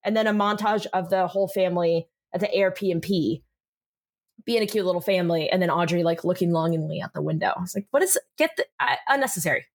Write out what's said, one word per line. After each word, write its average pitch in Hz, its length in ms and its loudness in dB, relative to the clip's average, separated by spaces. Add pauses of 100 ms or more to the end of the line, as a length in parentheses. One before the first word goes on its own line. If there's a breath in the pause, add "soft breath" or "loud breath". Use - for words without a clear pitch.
And 214 120 0
then 220 100 2
a 214 60 2
montage 208 600 0
of 180 160 -2
the 185 160 2
whole 196 220 0
family 175 600 0 (240)
at 180 80 -2
the 208 140 -2
Air 190 160 4
P 185 200 -2
and 165 120 -2
P 156 400 0 (1040)
being 226 160 0
a 208 40 0
cute 208 200 0
little 175 160 0
family, 170 480 2
and 185 100 2
then 175 100 2
Audrey, 170 320 2
like, 165 220 0
looking 175 280 2
longingly 160 500 0
out - 100 -12
the 151 80 -8
window. 156 320 0 (100)
It's 180 120 -10
like, 202 160 -6
what 285 120 2
is, 370 140 0 (220)
get - 180 0
the, - 80 -2 (160)
I, - 160 0 (120)
unnecessary. 214 680 0